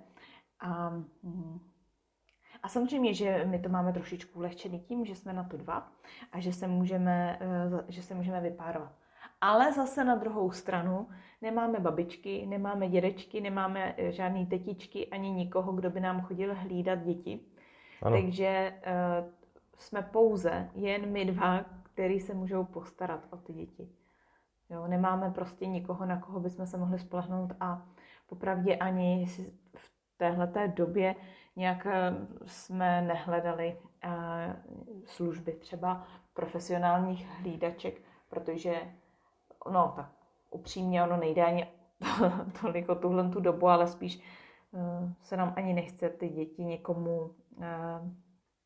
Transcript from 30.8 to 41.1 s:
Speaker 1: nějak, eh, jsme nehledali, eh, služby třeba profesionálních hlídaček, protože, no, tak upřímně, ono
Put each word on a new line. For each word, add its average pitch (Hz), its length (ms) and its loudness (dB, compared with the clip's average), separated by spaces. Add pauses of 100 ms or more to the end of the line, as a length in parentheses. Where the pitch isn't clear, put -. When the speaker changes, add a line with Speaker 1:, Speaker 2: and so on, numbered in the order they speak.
Speaker 1:
nějak, 185 300 -2
eh, 185 280 2 (320)
jsme 180 560 0
nehledali, 170 760 0 (260)
eh, 170 520 -4 (500)
služby 170 480 -4
třeba 180 540 -4 (260)
profesionálních 180 920 2 (120)
hlídaček, 170 600 -4 (280)
protože, 165 460 -2 (960)
no, 175 240 4
tak 143 160 -10 (380)
upřímně, 180 540 2
ono 175 140 4